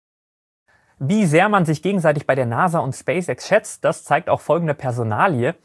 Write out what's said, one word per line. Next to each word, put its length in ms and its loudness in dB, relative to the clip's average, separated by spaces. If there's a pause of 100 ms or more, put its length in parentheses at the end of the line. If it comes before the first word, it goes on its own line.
(960)
Wie 280 0
sehr 220 4
man 180 2
sich 160 -2
gegenseitig 460 0
bei 80 2
der 100 0
nasa 340 0
und 140 -4
SpaceX 540 -6
schätzt, 380 -2
das 180 -2
zeigt 260 0
auch 120 0
folgende 320 0
Personalie. 920 -2